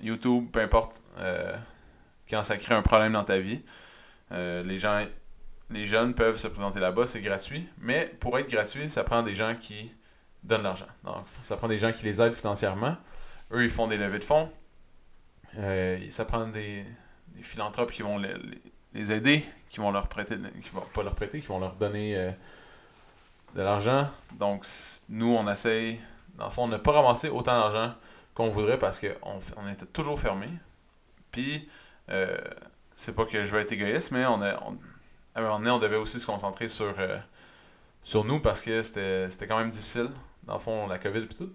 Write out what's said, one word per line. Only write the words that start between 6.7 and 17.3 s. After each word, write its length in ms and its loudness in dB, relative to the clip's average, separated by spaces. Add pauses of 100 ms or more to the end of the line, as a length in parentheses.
là-bas, 280 4
c'est 140 -6
gratuit, 480 -4 (100)
mais 280 0 (140)
pour 180 0
être 120 -4
gratuit, 400 0
ça 120 0
prend 200 2
des 120 -2
gens 200 0
qui 380 -14 (500)
donnent 200 2
l'argent. 240 -4 (180)
Donc, 200 -8 (180)
ça 140 -6
prend 120 -2
des 100 2
gens 140 2
qui 120 -6
les 160 2
aident 140 6
financièrement. 600 0 (560)
Eux, 120 4
ils 60 2
font 160 0
des 100 0
levées 220 0
de 60 -8
fonds. 260 4 (1080)
Euh, 400 0 (100)
ça 160 -4
prend 220 -2
des, 380 -8 (440)
des 140 -18